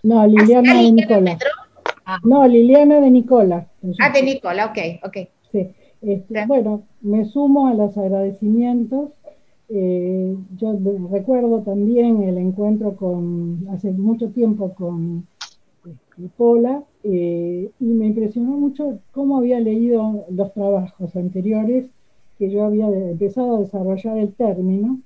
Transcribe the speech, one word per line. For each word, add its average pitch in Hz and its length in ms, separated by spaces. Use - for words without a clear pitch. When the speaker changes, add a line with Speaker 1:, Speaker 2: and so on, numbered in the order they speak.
Speaker 1:
No, 220 240
Liliana 226 440
Speaker 2:
¿Ah, 247 40
Speaker 1:
de 240 80
Speaker 2:
Liliana 233 80
Speaker 1:
Nicola. 202 460
Speaker 2:
Pedrón? - 560
Speaker 3:
Ah. 185 180
Speaker 1:
No, 262 240
Liliana 269 520
de 277 100
Nicola. 233 580
Speaker 2:
Ah, 269 120
de 277 100
Nicola, 214 460
ok, 220 100
ok. 196 140
Speaker 1:
Sí. 190 160
Este, 202 320
Speaker 2:
Ya. 214 100
Speaker 1:
bueno, 220 380
me 214 240
sumo 277 440
a 247 40
los 208 240
agradecimientos. 220 1120
Eh, 185 680
yo 220 160
de-, 196 260
recuerdo 226 520
también 220 580
el 185 160
encuentro 208 580
con, 175 800
hace 190 180
mucho 220 380
tiempo 214 460
con, 170 500
este, 175 520
Pola, 240 460
eh, 175 680
y 254 60
me 226 220
impresionó 220 440
mucho 285 480
cómo 277 260
había 247 220
leído 220 720
los 190 220
trabajos 190 600
anteriores, 214 720
que 196 140
yo 202 140
había 214 240
de-, 190 220
empezado 202 460
a - 40
desarrollar 190 580
el 208 140
término 202 720